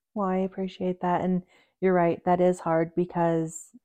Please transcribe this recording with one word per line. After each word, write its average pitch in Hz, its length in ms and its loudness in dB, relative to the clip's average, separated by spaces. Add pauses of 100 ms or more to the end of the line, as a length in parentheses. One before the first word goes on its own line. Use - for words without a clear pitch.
(140)
Well, 196 140 -2
I 185 100 0
appreciate 185 600 -4
that. 175 220 0
And 185 200 0 (380)
you're 185 140 2
right, 170 320 2
that 180 160 2
is 180 180 2
hard 165 340 0
because 165 760 -2 (140)